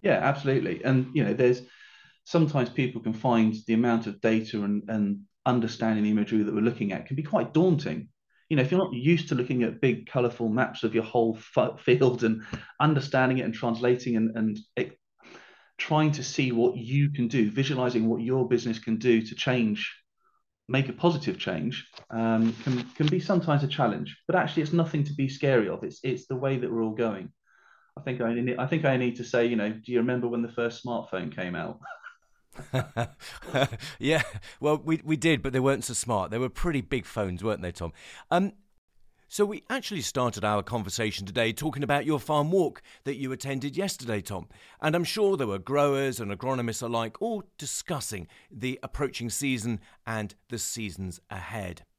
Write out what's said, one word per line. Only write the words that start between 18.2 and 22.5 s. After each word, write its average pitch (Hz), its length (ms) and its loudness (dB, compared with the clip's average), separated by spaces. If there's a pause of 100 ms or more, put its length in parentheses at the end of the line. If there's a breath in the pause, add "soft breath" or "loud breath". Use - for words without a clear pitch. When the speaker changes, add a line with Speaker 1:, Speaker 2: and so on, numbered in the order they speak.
Speaker 1:
your 127 260 2
business 117 320 0
can 113 180 -2
do 113 260 4
to 110 120 -8
change, 117 560 0 (800)
make 135 220 2
a - 20 -6
positive 151 460 0
change, 82 500 -4 (220)
um, 113 520 2